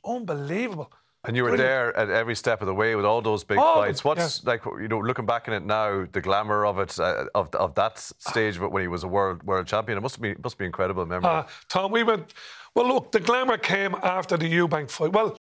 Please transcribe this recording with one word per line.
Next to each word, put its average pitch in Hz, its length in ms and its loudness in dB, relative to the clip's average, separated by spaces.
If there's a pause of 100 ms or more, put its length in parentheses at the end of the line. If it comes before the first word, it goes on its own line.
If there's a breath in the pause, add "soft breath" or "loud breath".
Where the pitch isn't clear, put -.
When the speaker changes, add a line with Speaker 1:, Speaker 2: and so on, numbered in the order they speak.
Speaker 1:
unbelievable. 185 880 -4 (340 soft breath)
Speaker 2:
And 117 120 -2
you 123 60 4
were 120 80 4
Speaker 1:
Brilliant. 131 180 4
Speaker 2:
there 131 280 0
at 107 120 2
every 113 260 0
step 110 280 0
of 101 40 -2
the 95 80 0
way 110 220 2
with 101 80 2
all 110 160 4
those 107 240 0
big 104 140 2
Speaker 1:
All 320 220 6
of - 60 4
Speaker 2:
fights. - 140 -2
Speaker 1:
them, - 80 0
Speaker 2:
What's, 160 340 0
Speaker 1:
yeah. - 80 0
Speaker 2:
like, 117 140 -2
you - 240 -6
know, 110 100 0
looking 113 280 -2
back 117 200 0
in 113 80 -4
it 98 100 -4
now, 104 460 0
the 98 120 -2
glamour 104 420 2
of 101 140 0
it, 95 200 -4
uh, 82 360 0
of, 85 200 0
of 87 200 0
that 104 220 0
s-, - 220 -10
stage 107 360 -2
w-, 87 180 -4
when 95 100 0
he 90 60 -2
was 87 160 -4
a 92 40 -8
world, 92 340 0
world 92 240 -2
champion, 107 320 -2
it - 20 -4
must 131 160 -6
have 117 60 -12
been, 104 200 -4
must 120 120 -8
have - 40 -14
been 98 80 -4
incredible 92 380 -2
memory. 90 260 0
Speaker 1:
Uh, 160 140 -2 (240 loud breath)
Tom, 196 240 -2
we 233 100 2
went, 220 300 0 (420 loud breath)
well, 240 140 4
look, 262 240 0
the 220 80 4
glamour 247 380 2
came 190 440 0
after 180 360 0
the 165 120 -2
Eubank 160 400 2
fight. 160 220 0
Well, 214 240 2 (100)